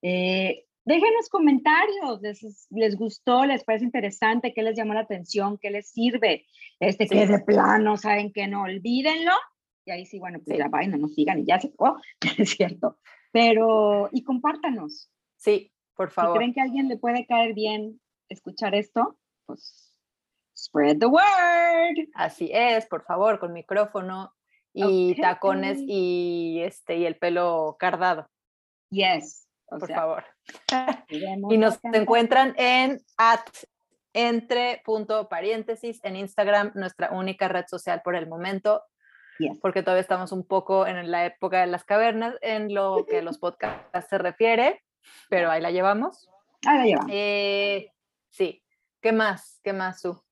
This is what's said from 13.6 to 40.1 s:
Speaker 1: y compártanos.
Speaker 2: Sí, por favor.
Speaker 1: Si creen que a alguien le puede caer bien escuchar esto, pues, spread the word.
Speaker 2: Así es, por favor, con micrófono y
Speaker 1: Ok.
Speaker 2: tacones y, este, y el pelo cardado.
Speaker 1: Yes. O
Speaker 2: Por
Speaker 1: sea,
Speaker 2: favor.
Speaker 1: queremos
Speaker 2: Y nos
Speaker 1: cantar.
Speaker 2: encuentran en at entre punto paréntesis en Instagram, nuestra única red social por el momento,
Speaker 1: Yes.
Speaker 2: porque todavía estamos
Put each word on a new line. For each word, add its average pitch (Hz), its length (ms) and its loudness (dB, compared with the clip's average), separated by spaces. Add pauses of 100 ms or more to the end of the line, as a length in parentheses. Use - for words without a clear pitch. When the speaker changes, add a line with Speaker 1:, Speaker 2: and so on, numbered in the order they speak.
Speaker 1:
y 254 120 -4
compártanos. 254 840 -4 (260)
Speaker 2:
Sí, 208 360 0 (220)
por 190 160 -4
favor. 175 220 0
Speaker 1:
Si 170 60 4
creen 240 160 0
que 269 60 -2
a 262 40 2
alguien 269 240 -2
le 240 80 -4
puede 240 300 -2
caer 233 280 0
bien 214 460 -6 (280)
escuchar 196 460 -6
esto, 226 440 -2 (280)
pues, - 480 -20 (600)
spread 151 420 2
the 226 80 4
word. 339 1080 4
Speaker 2:
Así 160 380 -4
es, 226 340 2
por 160 180 -8
favor, 202 340 0
con 175 140 -8
micrófono 190 840 -4 (380)
y 190 400 2
Speaker 1:
Ok. 180 80 -2
Speaker 2:
tacones 190 600 0
y, 175 840 -2
este, 170 360 -8
y 175 80 0
el 160 100 -4
pelo 170 640 -2
cardado. 175 500 -2 (600)
Speaker 1:
Yes. 185 560 -2 (260)
O 151 60 -12
Speaker 2:
Por 170 80 -10
Speaker 1:
sea, 160 100 -6
Speaker 2:
favor. 160 280 -4 (840)
Speaker 1:
queremos 196 440 -6
Speaker 2:
Y 226 60 4
nos 220 200 2
Speaker 1:
cantar. 226 240 0
Speaker 2:
encuentran 233 560 4
en 254 420 2 (160)
at 226 240 4 (720)
entre 233 720 -2
punto 214 440 -4
paréntesis 220 760 -6
en 190 140 -8
Instagram, 202 580 0
nuestra 185 380 -6
única 190 360 -4
red 180 200 -4
social 175 340 -6
por 180 140 -4
el 165 120 -6
momento, 190 540 -2 (560)
Speaker 1:
Yes. 156 240 -4
Speaker 2:
porque 190 200 0
todavía 185 200 2
estamos 185 300 -4